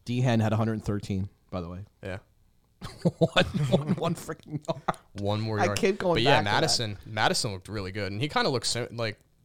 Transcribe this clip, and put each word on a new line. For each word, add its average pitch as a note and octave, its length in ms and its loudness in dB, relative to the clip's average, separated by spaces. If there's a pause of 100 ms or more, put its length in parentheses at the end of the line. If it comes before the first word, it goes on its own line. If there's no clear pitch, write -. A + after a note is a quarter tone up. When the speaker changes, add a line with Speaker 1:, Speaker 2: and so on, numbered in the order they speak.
Speaker 1:
D B2 160 -2
Hen A#2+ 180 4
had G#2+ 140 4
a - 40 2
hundred A2 260 0
thirteen, G2 460 -4 (220)
by F2+ 100 -6
the E2+ 80 -10
way. F2+ 120 -12 (200)
Speaker 2:
Yeah. F#2+ 160 -8 (640)
Speaker 1:
<laughs> - 60 -12 (300)
One, F3+ 280 4 (240)
one, D3 260 2
one D#3+ 200 -2
freaking - 520 -10
yard. D3 140 0 (400)
Speaker 2:
One G#2 180 2
more A2 200 -2
Speaker 1:
I G#2 60 4
Speaker 2:
yard. G2+ 140 0
Speaker 1:
keep F#3+ 200 4
going F3 160 2
Speaker 2:
But D#3 80 4
yeah, C#3+ 80 6
Speaker 1:
back B2 80 8
to G#2 60 2
that. G2+ 60 0 (100)
Speaker 2:
Madison, A2+ 440 0
Madison A2 480 0
looked F#2 160 -12
really F#2+ 240 -6
good, G2 180 -4
and G2+ 80 -4
he D3 80 -2
kinda A3+ 220 0
looks B2 200 0
sim-, A#2+ 240 -2
like A2+ 240 -4 (280)